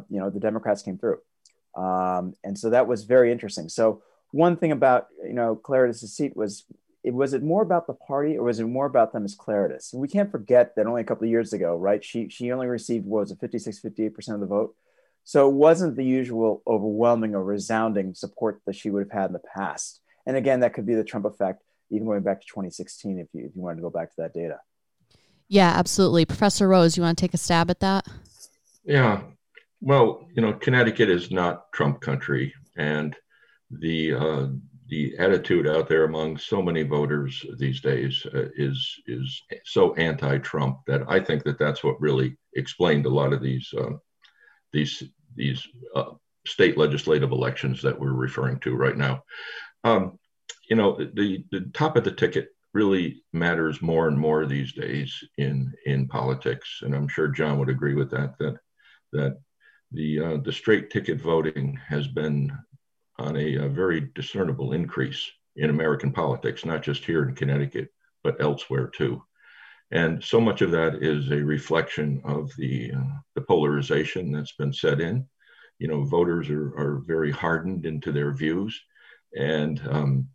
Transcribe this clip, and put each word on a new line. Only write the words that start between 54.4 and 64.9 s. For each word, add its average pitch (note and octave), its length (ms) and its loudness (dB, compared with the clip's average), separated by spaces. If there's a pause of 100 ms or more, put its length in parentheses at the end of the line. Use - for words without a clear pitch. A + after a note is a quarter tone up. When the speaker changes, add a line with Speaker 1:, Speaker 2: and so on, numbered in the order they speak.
Speaker 3:
these C2+ 260 -4
days C2+ 500 -6 (140)
in, C2+ 340 -2 (140)
in C#2 220 0
politics, C2 720 -4
and C#2 140 -4
I'm C#2+ 120 -2
sure D#2 200 -2
John C#2+ 320 0
would C2 100 0
agree C#2 240 0
with C#2+ 160 0
that, C2 300 -6
that, D2 180 -4 (560)
that C#2 240 -2 (560)
the, D2+ 260 -2
uh, D#2+ 240 -2
the - 80 -6
straight - 380 2
ticket F2 320 -4
voting D#2 640 0
has D2 220 -4
been C#2+ 420 -2 (680)
on D2 180 -4
a, D2+ 180 -2
a C#2+ 140 -2
very D#2+ 460 0
discernible C#2 580 -4
increase - 580 -4 (240)